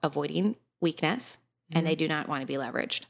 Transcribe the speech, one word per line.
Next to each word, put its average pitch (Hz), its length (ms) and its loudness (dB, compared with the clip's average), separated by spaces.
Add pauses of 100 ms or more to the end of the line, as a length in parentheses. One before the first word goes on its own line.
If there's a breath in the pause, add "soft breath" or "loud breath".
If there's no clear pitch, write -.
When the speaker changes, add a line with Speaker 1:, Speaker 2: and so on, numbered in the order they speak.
Speaker 1:
avoiding 160 540 0 (240)
weakness, - 560 0 (340)
and 160 160 4
they 160 40 4
Speaker 2:
Mm-hmm. 156 80 2
Speaker 1:
do 160 100 2
not 151 180 -2
want 139 140 -2
to 135 60 -6
be 139 80 -2
leveraged. - 540 -2